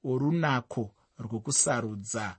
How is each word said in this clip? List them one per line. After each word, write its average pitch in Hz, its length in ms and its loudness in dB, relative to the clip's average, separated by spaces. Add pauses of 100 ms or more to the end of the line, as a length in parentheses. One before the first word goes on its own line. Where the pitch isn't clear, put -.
orunako 131 880 2 (240)
rwokusarudza 110 1200 -2